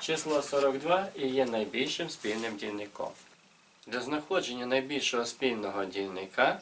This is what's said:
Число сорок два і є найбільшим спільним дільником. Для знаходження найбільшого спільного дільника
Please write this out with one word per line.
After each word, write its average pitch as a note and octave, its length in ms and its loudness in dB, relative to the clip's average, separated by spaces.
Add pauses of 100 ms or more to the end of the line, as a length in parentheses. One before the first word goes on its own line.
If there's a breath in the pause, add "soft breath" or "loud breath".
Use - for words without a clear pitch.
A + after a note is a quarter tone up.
Число D#3 420 2
сорок C#3 360 2
два F3+ 360 2
і C3+ 140 -2
є C3 160 4
найбільшим A#2+ 680 -2
спільним A2+ 460 -4
дільником. G#2 540 -6 (760)
Для A#2+ 140 -2
знаходження C3 680 -2
найбільшого B2+ 600 2
спільного G#2 580 0
дільника F#2+ 760 0